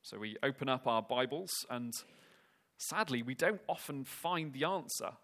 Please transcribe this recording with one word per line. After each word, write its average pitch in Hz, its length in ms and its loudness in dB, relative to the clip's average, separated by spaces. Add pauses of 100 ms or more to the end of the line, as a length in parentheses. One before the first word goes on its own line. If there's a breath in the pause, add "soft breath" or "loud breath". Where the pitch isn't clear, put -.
So - 180 -12
we 107 240 -6
open 135 280 0
up 127 160 2
our 113 160 6
Bibles, 131 480 0 (180)
and 120 240 -4 (840 loud breath)
sadly, 151 440 0
we 127 120 -4
don't 185 340 4
often 147 360 -4
find 160 500 -2
the 139 100 0
answer. 175 480 -2 (120)